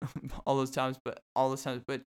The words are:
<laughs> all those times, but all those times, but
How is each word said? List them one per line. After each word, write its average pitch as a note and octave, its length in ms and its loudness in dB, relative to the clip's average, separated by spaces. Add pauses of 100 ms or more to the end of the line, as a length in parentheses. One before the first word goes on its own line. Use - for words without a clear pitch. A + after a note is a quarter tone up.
<laughs> - 440 -8
all C3+ 100 6
those C3+ 140 2
times, C3 320 0
but - 160 -6 (160)
all C3 140 6
those C3 140 -2
times, B2+ 240 -4
but C3+ 260 -2